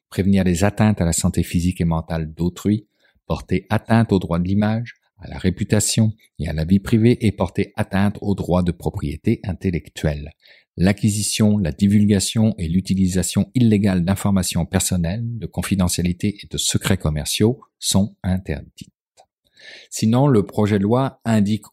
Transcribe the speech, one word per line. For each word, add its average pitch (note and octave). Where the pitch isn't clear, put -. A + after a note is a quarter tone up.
prévenir G2
les F2+
atteintes G#2+
à F2+
la E2+
santé F2
physique F2+
et F2
mentale D#2+
d'autrui, F#2
porter F2+
atteinte A2+
au G2
droit E2+
de F2
l'image, G#2+
à -
la D2+
réputation G#2+
et D#2+
à D#2+
la D#2
vie F#2+
privée A#2
et G#2
porter -
atteinte G2+
aux G2+
droits F2
de F2
propriété E2
intellectuelle. D#2+
L'acquisition, G#2
la E2
divulgation G#2
et E2
l'utilisation F#2
illégale G#2
d'informations F#2
personnelles, F#2
de A#2
confidentialité F2+
et -
de -
secrets -
commerciaux D#2
sont -
interdites. -
Sinon, A#2+
le A2+
projet G#2
de G2
loi B2
indique A2